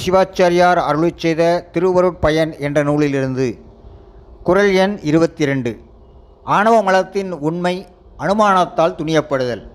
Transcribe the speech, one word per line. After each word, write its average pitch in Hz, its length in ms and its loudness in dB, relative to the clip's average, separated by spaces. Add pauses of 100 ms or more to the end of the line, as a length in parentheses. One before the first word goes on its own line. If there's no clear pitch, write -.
சிவாச்சாரியார் 180 840 2
அருளிச் 156 340 -2
செய்த 165 200 0 (300)
திருவருட்பயன் 175 800 0 (140)
என்ற 143 120 -2 (100)
நூலிலிருந்து 135 600 -2 (1000)
குறள் 196 260 2 (120)
எண் 202 120 -2 (120)
இருபத்தி 160 420 2
ரெண்டு. 123 220 -2 (760)
ஆணவ 202 300 2 (100)
மலத்தின் 190 440 0 (180)
உண்மை 175 260 -2 (480)
அனுமானத்தால் 180 760 2
துணியப்படுதல். 143 640 -2 (120)